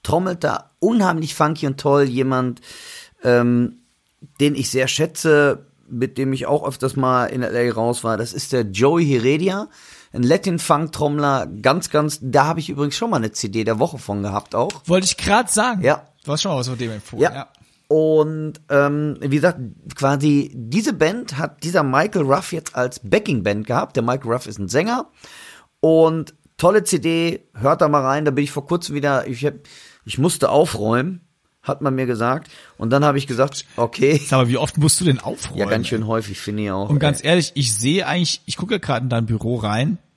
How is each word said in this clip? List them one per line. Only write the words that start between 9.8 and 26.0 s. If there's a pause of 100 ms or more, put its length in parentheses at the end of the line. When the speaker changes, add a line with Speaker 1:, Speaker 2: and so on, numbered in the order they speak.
Speaker 1:
ein
Latin-Funk-Trommler, (140)
ganz,
ganz,
da
hab
ich
übrigens
schon
mal
eine
C
D
der
Woche
von
gehabt
auch.
Speaker 2:
Wollte
ich
grad
sagen.
Speaker 1:
Ja. (160)
Speaker 2:
Du
hast
schon
mal
was
von
dem
empfohlen.
Speaker 1:
Ja.
Speaker 2:
Ja. (400)
Speaker 1:
Und,
ähm,
wie
gesagt, (360)
quasi
diese
Band
hat
dieser
Michael
Ruff
jetzt
als
Backing-Band
gehabt.
Der
Michael
Ruff
ist
ein
Sänger (720)
und (220)